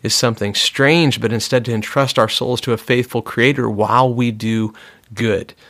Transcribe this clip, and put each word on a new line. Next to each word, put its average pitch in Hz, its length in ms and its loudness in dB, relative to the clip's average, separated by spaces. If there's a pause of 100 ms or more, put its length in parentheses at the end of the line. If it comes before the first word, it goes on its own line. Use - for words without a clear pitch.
is 110 140 -2
something 110 400 -2
strange, 143 640 2
but 113 140 -2
instead 117 320 -2
to 120 80 -4
entrust 123 440 -2
our 123 120 4
souls 120 320 -4
to 123 100 -4
a 110 60 0
faithful 123 440 -2
Creator 123 480 0
while 110 420 2
we 120 200 0
do 110 420 -2 (400)
good. 107 400 -2 (160)